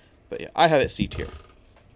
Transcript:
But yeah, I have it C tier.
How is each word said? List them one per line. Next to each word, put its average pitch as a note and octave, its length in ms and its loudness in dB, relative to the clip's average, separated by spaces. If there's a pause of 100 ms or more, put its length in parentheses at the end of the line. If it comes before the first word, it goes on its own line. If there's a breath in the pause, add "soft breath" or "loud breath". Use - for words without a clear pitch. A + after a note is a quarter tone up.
(280 soft breath)
But - 120 -10
yeah, - 160 -12
I E3 120 6
have D3+ 140 4
it - 80 0
C G2+ 160 -2
tier. - 220 -8 (680)